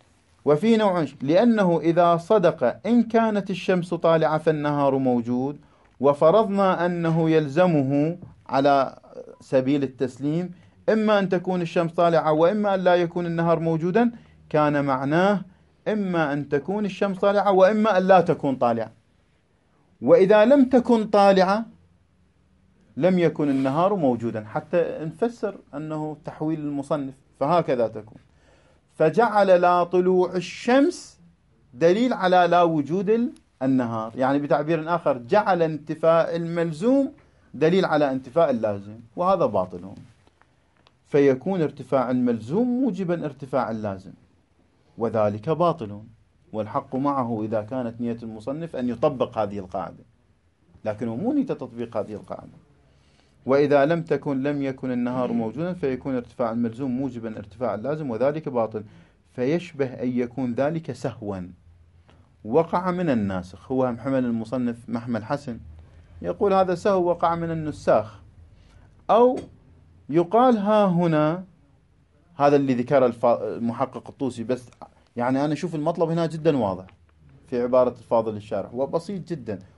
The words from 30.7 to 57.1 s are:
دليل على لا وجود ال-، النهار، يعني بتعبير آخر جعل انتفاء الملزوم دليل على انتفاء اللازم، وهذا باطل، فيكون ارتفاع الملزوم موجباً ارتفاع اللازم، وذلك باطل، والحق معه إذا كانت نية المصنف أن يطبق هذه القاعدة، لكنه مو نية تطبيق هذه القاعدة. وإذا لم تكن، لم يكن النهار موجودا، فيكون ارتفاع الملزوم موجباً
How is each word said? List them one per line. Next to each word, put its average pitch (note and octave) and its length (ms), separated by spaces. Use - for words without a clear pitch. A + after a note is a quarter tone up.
دليل F#3 380
على F3+ 380
لا F3 120
وجود E3+ 480
ال-، A#3 220
النهار، A#2 540
يعني C3 220
بتعبير D#3 560
آخر D#3 240
جعل F3+ 440
انتفاء D#3+ 760
الملزوم E3+ 760
دليل E3+ 300
على D3 260
انتفاء C3 400
اللازم، G#2+ 440
وهذا F3 300
باطل، F#2 440
فيكون C#3+ 560
ارتفاع C3+ 480
الملزوم B2+ 720
موجباً F3 420
ارتفاع C3+ 460
اللازم، G2 420
وذلك G#2+ 520
باطل، D3+ 520
والحق A2 440
معه C3 460
إذا A2 200
كانت A#2 380
نية A#2 220
المصنف B2 540
أن B2 120
يطبق A#2+ 500
هذه G2+ 200
القاعدة، F#2 460
لكنه A2+ 320
مو G#3 160
نية C#4+ 140
تطبيق A#2 500
هذه G#2 180
القاعدة. - 440
وإذا C#3 400
لم E3 160
تكن، C#3+ 400
لم C#3+ 200
يكن C3+ 280
النهار B2 420
موجودا، A#2 400
فيكون C3+ 440
ارتفاع A#2+ 360
الملزوم A#2+ 380
موجباً A#2 480